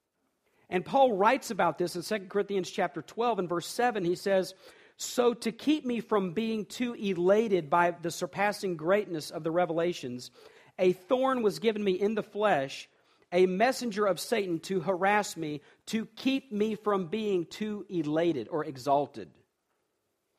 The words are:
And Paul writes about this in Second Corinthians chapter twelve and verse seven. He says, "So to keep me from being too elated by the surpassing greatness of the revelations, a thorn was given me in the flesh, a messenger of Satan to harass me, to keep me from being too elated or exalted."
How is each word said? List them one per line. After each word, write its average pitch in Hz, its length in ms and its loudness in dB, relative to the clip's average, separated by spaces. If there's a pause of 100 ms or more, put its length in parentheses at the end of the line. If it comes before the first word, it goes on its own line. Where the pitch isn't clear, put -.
(680)
And 180 160 -2
Paul 262 280 4
writes 220 400 2
about 175 260 0
this 175 180 -2
in 175 60 -6
Second 196 300 -6
Corinthians 196 400 -2
chapter 175 320 -4
twelve 226 340 -2
and 185 100 -2
verse 170 200 -4
seven. 240 360 -2
He 170 120 0
says, 190 400 0 (420)
"So 240 380 0
to - 160 -4
keep 294 340 0
me 240 140 0
from 190 340 0
being 220 320 -2
too 240 280 -6
elated 190 760 2
by 175 220 4
the 170 180 -6
surpassing 190 680 -4
greatness 170 540 0
of 165 140 -8
the 160 80 -2
revelations, 165 800 -2 (480)
a 180 140 6
thorn 262 500 0
was 170 160 0
given 214 240 0
me 196 80 2
in 202 240 0
the 208 80 -2
flesh, 180 680 0 (420)
a 185 140 6
messenger 214 600 0
of 180 120 0
Satan 185 420 -2
to 190 180 -2
harass 190 580 0
me, 151 240 -6 (260)
to 220 280 -4
keep 269 360 -2
me 214 220 0
from 196 340 -2
being 202 380 0
too 208 440 -8
elated 156 580 0
or 151 160 -4
exalted." 139 640 -2 (1080)